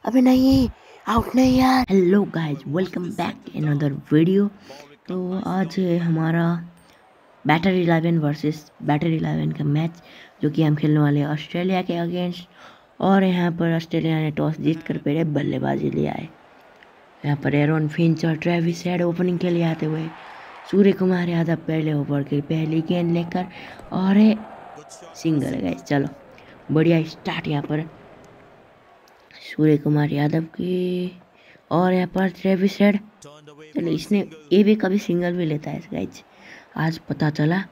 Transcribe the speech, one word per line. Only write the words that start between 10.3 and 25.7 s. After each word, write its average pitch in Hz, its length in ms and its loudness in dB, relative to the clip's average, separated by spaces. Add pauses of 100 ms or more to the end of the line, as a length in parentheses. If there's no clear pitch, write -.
जो 151 80 0
कि 160 140 0
हम 151 120 4
खेलने 151 240 2
वाले 147 200 4
हैं 143 80 -2
ऑस्ट्रेलिया 180 560 -2
के 185 160 -4
against। 180 440 -4 (580)
और 196 220 4
यहाँ 180 300 2
पर 170 220 0
ऑस्ट्रेलिया 160 440 -2
ने 156 140 -2
toss 151 260 -2
जीत 160 240 -2
कर 156 160 -6
पहले 151 320 -2
बल्लेबाजी 139 600 -2
ले 147 160 -2
आए। - 200 -8 (960)
यहाँ 147 140 0
पर 143 180 -2
Aaron 151 340 2
Finch 165 360 0
और 160 120 0
Travis 170 480 -2
हेड 180 180 -2
opening 175 360 -2
के 180 100 -2
लिए 170 160 0
आते 160 200 -2
हुए, 156 220 -4 (640)
सूर्य 196 220 6
कुमार 180 360 0
यादव 165 380 0
पहले 156 280 0
over 143 300 0
की 143 180 -2
पहली 160 400 -2
गेंद 175 300 0
लेकर, 170 320 -2 (480)
और 190 240 2
ये 214 200 6 (800)
सिंगल 151 300 0
है - 160 -6
guys। - 220 -6